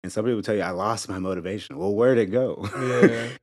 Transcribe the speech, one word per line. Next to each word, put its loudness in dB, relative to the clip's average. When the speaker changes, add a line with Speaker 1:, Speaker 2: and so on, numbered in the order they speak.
Speaker 1:
And -10
some -2
people 0
tell -2
you, 0
"I -2
lost -4
my -6
motivation." -6
Well, -2
where'd 4
it 2
go? -2
<laughs> -8
Speaker 2:
Yeah. 4